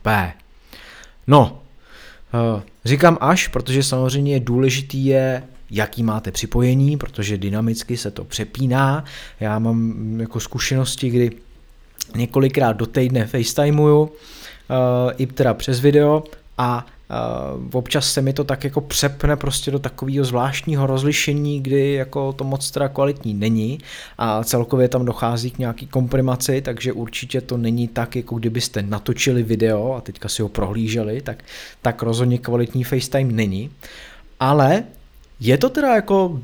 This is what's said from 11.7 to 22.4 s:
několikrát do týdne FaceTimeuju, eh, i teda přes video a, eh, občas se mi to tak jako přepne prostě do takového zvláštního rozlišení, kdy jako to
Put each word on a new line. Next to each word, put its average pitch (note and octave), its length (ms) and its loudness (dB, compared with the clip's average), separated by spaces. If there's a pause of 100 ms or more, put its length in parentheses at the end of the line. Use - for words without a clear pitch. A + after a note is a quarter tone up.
několikrát C3 560 2
do G#2+ 140 -2
týdne B2+ 400 0
FaceTimeuju, D3 840 4
eh, B2+ 1080 -2
i C3 80 0
teda B2+ 280 2
přes B2 260 -2
video D3 420 6 (360)
a, A#2+ 280 -2 (240)
eh, - 40 -6 (580)
občas C3 400 -2
se C#3 100 0
mi C3+ 100 0
to C#3+ 120 -2
tak C3+ 200 -4
jako C#3 160 -4
přepne C#3+ 560 0
prostě C#3 340 -4
do C#3 80 0
takového C3+ 460 -2
zvláštního C3+ 600 0
rozlišení, D3 760 0
kdy C#3 300 2
jako C3+ 400 -2
to C3+ 120 -8